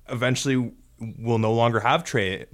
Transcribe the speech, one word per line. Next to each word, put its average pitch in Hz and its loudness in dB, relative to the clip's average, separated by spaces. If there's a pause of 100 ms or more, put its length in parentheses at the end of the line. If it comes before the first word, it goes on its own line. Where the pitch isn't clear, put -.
eventually 127 -2 (260)
we'll 113 -2
no 110 2
longer 117 4
have 131 2
Trey 98 -4